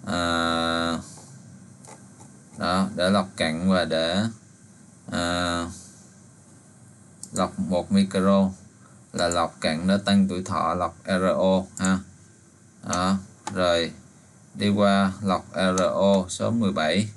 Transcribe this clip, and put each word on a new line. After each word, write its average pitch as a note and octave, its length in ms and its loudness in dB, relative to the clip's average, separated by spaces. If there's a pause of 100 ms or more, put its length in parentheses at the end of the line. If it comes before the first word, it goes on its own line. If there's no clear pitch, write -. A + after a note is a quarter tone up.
à, E2 920 -2 (1600)
đó, F#2 380 0
để F2+ 140 2
lọc G2 260 2
cặn E2 340 -2
và F2+ 140 2
để, E2 400 0 (880)
à, F2 540 -2 (1700)
lọc F#2 260 -4
một F2+ 340 -2
micro G2 580 4 (640)
là F2 160 0
lọc E2+ 320 -2
cặn E2 260 -2
để G2 180 4
tăng G2 240 4
tuổi F2+ 160 -4
thọ, E2 300 -2
lọc F2+ 220 -2 (100)
R F#2 180 0 (120)
O F#2 260 4 (160)
ha. F#2+ 200 2 (920)
Đó, F#2 280 0 (380)
rồi E2+ 380 2 (640)
đi G2+ 140 -2
qua G2 440 4 (100)
lọc F#2+ 320 -2
R F#2 280 2
O F#2 460 2
số G#2+ 220 -4
mười A2+ 220 0
bảy. E2+ 440 0